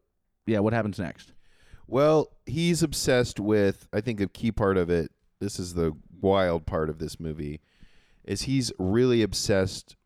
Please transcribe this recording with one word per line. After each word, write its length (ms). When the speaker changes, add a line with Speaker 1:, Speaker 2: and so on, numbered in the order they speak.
Speaker 1:
yeah, 140
what 140
happens 260
next? 340
Speaker 2:
Well, 440
he's 360
obsessed 580
with, 520
I 100
think 200
a 60
key 240
part 260
of 120
it, 220
this 200
is 140
the 200
wild 440
part 240
of 100
this 200
movie, 400
is 200
he's 360
really 420
obsessed 840